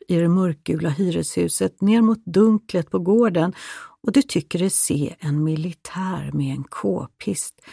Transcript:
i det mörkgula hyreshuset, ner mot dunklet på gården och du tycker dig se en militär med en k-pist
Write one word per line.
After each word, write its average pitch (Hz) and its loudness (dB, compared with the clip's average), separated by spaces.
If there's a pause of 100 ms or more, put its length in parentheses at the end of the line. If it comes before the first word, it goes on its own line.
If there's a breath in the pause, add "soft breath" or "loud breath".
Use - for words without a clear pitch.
i 175 0
det 170 2
mörkgula 165 0
hyreshuset, 170 -2
ner 220 4
mot 220 2
dunklet 196 2
på 190 0
gården 185 2 (500 loud breath)
och 214 -2
du 277 6
tycker 170 -2
dig 185 2
se - -2
en 151 0
militär 156 -6
med 139 -2
en 135 -8
k-pist - -6 (120 loud breath)